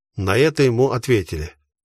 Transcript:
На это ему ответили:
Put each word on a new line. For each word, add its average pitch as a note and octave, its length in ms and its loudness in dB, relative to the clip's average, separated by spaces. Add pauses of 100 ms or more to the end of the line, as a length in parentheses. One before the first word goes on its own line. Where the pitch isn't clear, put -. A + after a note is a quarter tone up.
(160)
На F#2+ 200 0
это D3+ 260 2
ему B2+ 280 2
ответили: G2+ 640 -4 (300)